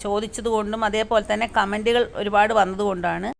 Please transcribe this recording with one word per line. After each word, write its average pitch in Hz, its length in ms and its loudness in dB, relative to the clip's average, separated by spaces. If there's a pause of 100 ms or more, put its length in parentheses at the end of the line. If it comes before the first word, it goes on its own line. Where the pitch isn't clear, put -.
ചോദിച്ചതുകൊണ്ടും 214 840 -2
അതേപോലെ 214 480 0
തന്നെ 226 240 -2
കമൻറ്റുകൾ 214 580 0
ഒരുപാട് 208 380 2
വന്നതുകൊണ്ടാണ്. 190 840 0